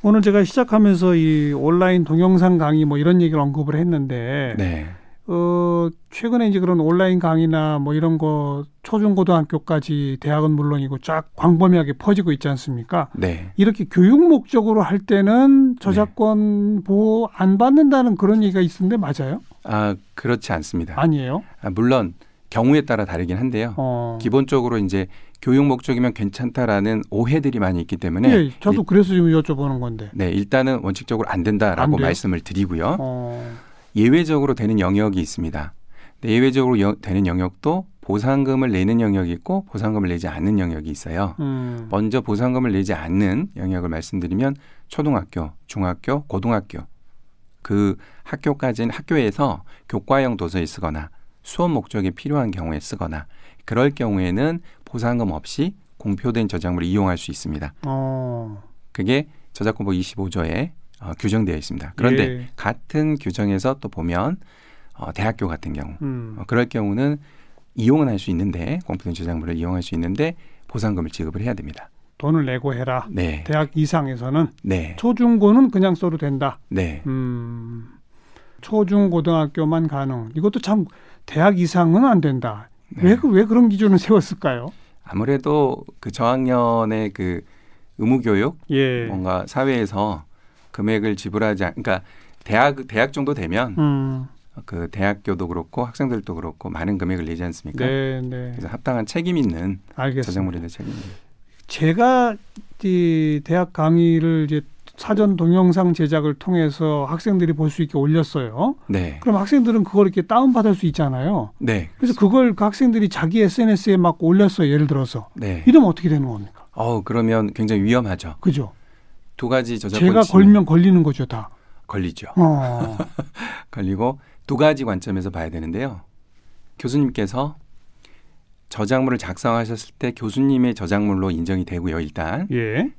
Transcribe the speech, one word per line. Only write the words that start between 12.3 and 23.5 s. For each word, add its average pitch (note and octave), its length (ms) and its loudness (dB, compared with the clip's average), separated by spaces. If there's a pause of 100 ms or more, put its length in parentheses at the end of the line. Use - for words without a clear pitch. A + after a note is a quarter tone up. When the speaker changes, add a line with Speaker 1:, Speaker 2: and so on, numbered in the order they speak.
Speaker 1:
있지 C#3+ 160 -2
않습니까? C3+ 680 -4
Speaker 2:
네. F2 400 -4
Speaker 1:
이렇게 G3+ 340 2
교육 B3 380 6
목적으로 A3 540 2
할 F#3 180 0
때는 B3 760 4
Speaker 2:
네. - 40 -18
Speaker 1:
저작권 G#3 1040 2
보호 G#3+ 500 2
안 F#3+ 240 4
받는다는 C4 600 6
그런 G#3+ 260 4
얘기가 F#3+ 160 2
있는데 F#3 380 2
맞아요? D3 440 -4 (220)
Speaker 2:
아, G#2+ 320 -2 (200)
그렇지 - 360 -4
않습니다. E2 460 -6
Speaker 1:
아니에요? D3 440 0 (200)
Speaker 2:
아, G#2+ 80 -6
물론 A2 460 0 (340)
경우에 C3+ 320 2
따라 A#2 240 -2
다르긴 F2+ 320 -4
한데요. A#2 400 -4